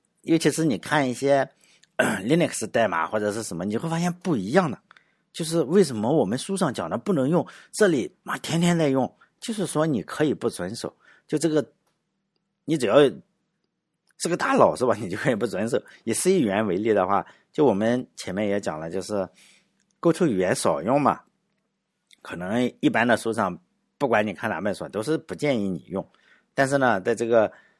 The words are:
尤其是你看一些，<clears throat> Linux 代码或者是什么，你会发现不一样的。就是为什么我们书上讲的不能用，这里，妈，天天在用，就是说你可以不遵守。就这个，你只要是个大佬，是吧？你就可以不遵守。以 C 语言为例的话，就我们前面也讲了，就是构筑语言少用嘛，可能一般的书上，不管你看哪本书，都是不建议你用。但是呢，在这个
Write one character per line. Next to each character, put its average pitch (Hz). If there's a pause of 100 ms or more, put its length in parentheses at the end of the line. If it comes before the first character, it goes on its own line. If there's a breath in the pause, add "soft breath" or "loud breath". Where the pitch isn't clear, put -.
(220)
尤 165
其 196
是 160
你 127
看 143
一 123
些， 135 (220 soft breath)
<clears throat> -
Linux 113
代 113
码 82
或 107
者 104
是 110
什 104
么， 82
你 104
会 160
发 165
现 175
不 175
一 98
样 170
的。 104 (560 soft breath)
就 170
是 165
为 165
什 139
么 107
我 147
们 92
书 196
上 180
讲 92
的 214
不 202
能 135
用， 170 (260 loud breath)
这 214
里， 139 (100)
妈， -
天 151
天 175
在 156
用， 131 (260 soft breath)
就 -
是 208
说 151
你 139
可 -
以 135
不 110
遵 95
守。 - (340 soft breath)
就 156
这 151
个， 151 (1000)
你 160
只 123
要 107 (1200)
是 -
个 170
大 269
佬， 107
是 120
吧？ 117
你 104
就 95
可 -
以 120
不 110
遵 95
守。 120 (220 loud breath)
以 -
C 180
语 123
言 104
为 90
例 107
的 95
话， 98 (280 soft breath)
就 151
我 127
们 117 (120)
前 -
面 104
也 101
讲 95
了， 80
就 95
是 98 (760 soft breath)
构 170
筑 175
语 104
言 90
少 82
用 131
嘛， 120 (1000)
可 -
能 107 (120)
一 143
般 113
的 120
书 113
上， 98 (400)
不 139
管 107
你 101
看 110
哪 87
本 98
书， 80
都 101
是 151
不 -
建 147
议 101
你 85
用。 92 (480 soft breath)
但 139
是 139
呢， 123
在 110
这 120
个 113 (300 soft breath)